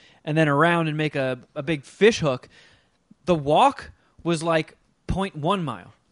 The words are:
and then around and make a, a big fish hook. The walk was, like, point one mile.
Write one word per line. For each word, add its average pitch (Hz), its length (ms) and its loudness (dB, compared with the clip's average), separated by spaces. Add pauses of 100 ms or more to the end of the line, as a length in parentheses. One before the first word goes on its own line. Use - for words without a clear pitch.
(240)
and 151 120 -4
then 160 120 4
around 165 400 2
and 151 80 -6
make 156 180 -4
a, 131 240 -2 (160)
a 151 80 -8
big 147 220 -4
fish - 340 2
hook. 135 300 -4 (800)
The 180 100 2
walk 160 560 0 (320)
was, 160 180 -2
like, 160 340 -2 (300)
point 185 300 -4
one 175 280 -2
mile. 104 280 -10 (200)